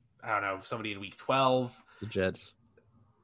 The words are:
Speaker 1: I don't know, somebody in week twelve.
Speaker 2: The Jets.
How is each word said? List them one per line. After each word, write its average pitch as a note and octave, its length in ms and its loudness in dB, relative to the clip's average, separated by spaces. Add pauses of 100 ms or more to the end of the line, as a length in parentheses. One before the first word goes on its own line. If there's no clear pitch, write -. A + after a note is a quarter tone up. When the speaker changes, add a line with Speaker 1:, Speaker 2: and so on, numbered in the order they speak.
(240)
Speaker 1:
I A#2+ 60 -6
don't G#2 120 2
know, F#2+ 220 -2
somebody G#2+ 280 -4
in G2 80 -6
week G2 180 -10
twelve. C3 640 2 (200)
Speaker 2:
The G#2 60 -8
Jets. F#2 460 0 (720)